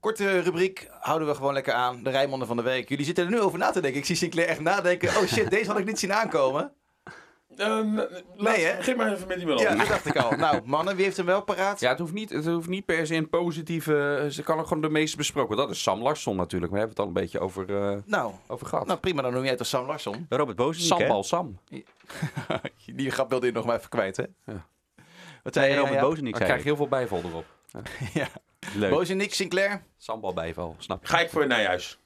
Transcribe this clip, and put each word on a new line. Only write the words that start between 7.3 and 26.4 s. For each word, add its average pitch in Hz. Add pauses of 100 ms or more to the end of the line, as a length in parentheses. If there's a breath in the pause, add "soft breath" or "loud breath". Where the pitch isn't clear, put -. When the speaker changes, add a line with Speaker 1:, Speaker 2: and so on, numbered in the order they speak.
Speaker 2:
Ehm, 214
laat, - (260)
Speaker 1:
Nee, 208
hè? 170
Speaker 2:
begin 254
maar 220
even 185
met 185
iemand 151
Speaker 1:
Ja, 151
Speaker 2:
anders. 165
Speaker 1:
dat 202
dacht 156
ik 135
al. 120
Nou, 147
mannen, 160
wie 185
heeft 190
hem 180
wel 190
paraat? 196
Speaker 3:
Ja, 123
het 135
hoeft 165
niet, 214
het 151
hoeft 170
niet 190
per 165
se 160
een 160
positieve, 156
eh, 147
ze 147
kan 160
ook 160
gewoon 156
de 156
meest 151
besproken. 135
Dat 127
is -
Sam 104
Larsson 127
natuurlijk, 87
maar 98
daar 110
hebben 104
we 90
het 90 (100)
al 95
een 95
beetje 95
over, 101
eh, -
Speaker 1:
Nou, 151 (140)
Speaker 3:
over 123
gehad. -
Speaker 1:
nou, 180
prima, 160
dan 123
noem 127
jij 135
het 123
als 120
Sam 127
Larsson. 147
Speaker 4:
Robert 127
Bozenik, 160
hè? 185
Speaker 3:
Sambal 113
Sam. 170 (100)
Speaker 1:
<laughs> -
Die 131
grap 123
wilde 127
je 120
nog 110
maar 117
even -
kwijt, 98
hè? - (220)
Speaker 3:
Ja. 98 (760 loud breath)
Speaker 1:
Wat -
zei 139
Speaker 4:
Nee, 139
Speaker 1:
je, 143
Speaker 4:
Robert 139
Speaker 1:
Jaap? 135
Speaker 4:
Bozenik, 151
Speaker 3:
Dan 101